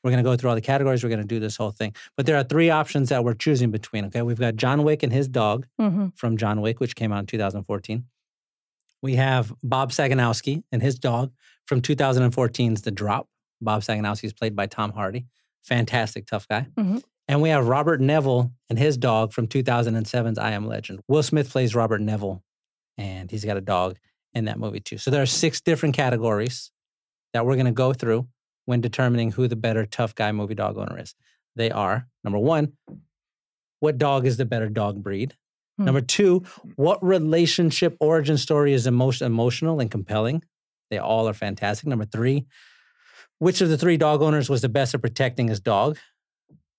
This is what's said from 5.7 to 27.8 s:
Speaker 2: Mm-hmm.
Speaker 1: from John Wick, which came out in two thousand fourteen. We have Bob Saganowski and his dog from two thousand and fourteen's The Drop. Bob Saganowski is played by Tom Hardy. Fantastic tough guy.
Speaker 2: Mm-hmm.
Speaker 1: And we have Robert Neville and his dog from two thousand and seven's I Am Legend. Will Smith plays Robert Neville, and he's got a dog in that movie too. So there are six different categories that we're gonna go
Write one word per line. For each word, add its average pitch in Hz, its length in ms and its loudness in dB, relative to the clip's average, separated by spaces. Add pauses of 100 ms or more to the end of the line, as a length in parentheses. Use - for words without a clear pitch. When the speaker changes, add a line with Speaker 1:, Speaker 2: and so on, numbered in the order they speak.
Speaker 2:
Mm-hmm. 196 360 0
Speaker 1:
from 113 200 -2
John 107 240 0
Wick, 113 200 -2
which 123 160 -4
came 110 160 -2
out 101 80 -2
in 95 60 -8
two 110 120 -6
thousand 98 260 -2
fourteen. 107 420 -6 (920)
We 135 140 -2
have 127 380 2 (100)
Bob 131 300 0
Saganowski 135 800 0
and 117 100 0
his 131 160 0
dog 123 320 0 (360)
from 127 140 0
two 147 140 0
thousand 131 300 2
and 120 100 2
fourteen's 120 480 0
The 113 80 -4
Drop. 104 380 -4 (340)
Bob 107 200 0
Saganowski 107 420 -4
is 101 80 -8
played 110 240 -6
by 98 100 -2
Tom 104 260 -4
Hardy. 110 340 -6 (360)
Fantastic 113 640 -2
tough 104 220 -6
guy. 113 180 -2 (100)
Speaker 2:
Mm-hmm. 208 220 -2 (300)
Speaker 1:
And 143 120 2
we 160 100 2
have 135 180 2
Robert 147 320 2
Neville 135 500 2 (180)
and 120 100 -2
his 143 200 2
dog 113 340 2
from 113 140 -2
two 131 160 -2
thousand 120 320 0
and 113 120 -2
seven's 117 320 -2
I 107 120 -2
Am 107 160 -4
Legend. 104 420 -10
Will 147 140 4
Smith 143 260 0
plays 117 280 0
Robert 110 260 2
Neville, 101 400 -4 (560)
and 92 320 -10
he's 107 160 -6
got 104 100 -2
a 98 60 -4
dog 92 340 -2 (360)
in 110 140 -2
that 107 140 -6
movie 104 200 -6
too. - 160 -10
So 117 140 -4
there 139 120 2
are 131 40 2
six - 340 0
different 156 340 0
categories 117 760 0 (600)
that 117 140 0
we're 135 100 4
gonna 127 160 4
go 127 200 2